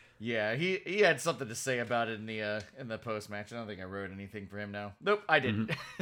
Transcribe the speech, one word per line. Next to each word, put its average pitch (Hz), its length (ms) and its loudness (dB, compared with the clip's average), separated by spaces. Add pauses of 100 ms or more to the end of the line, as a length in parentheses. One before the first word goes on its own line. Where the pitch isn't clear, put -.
(200)
Yeah, 110 340 0
he, 180 300 0
he 190 160 2
had 165 200 8
something 139 280 0
to 113 60 -6
say 127 240 0
about 117 300 2
it 110 120 -4
in 110 60 -8
the, 110 160 -4
uh, 104 180 0 (180)
in 131 100 -8
the 110 100 -4
post 107 320 -4
match. 104 220 -8
I 120 40 -8
don't 117 100 -6
think 101 140 -8
I 92 40 -8
wrote 98 280 -6
anything 98 340 -10
for 101 120 -10
him 104 120 -6
now. 104 300 -6
Nope, 208 280 2
I 156 120 8
didn't. 110 300 2 (320)